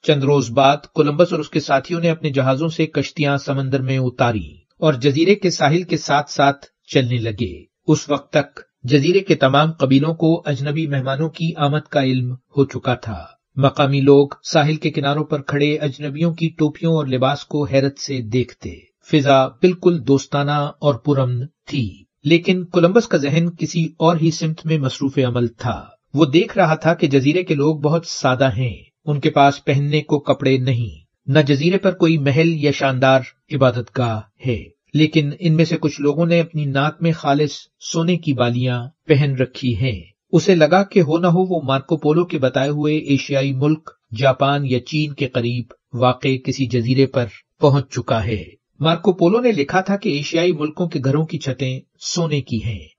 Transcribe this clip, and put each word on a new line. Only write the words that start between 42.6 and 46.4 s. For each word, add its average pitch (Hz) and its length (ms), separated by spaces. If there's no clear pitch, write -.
हुए 147 260
एशियाई 139 440
मुल्क 151 440
जापान 139 500
या 123 140
चीन 151 340
के 139 140
करीब 120 480
वाक़े 127 440
किसी 131 280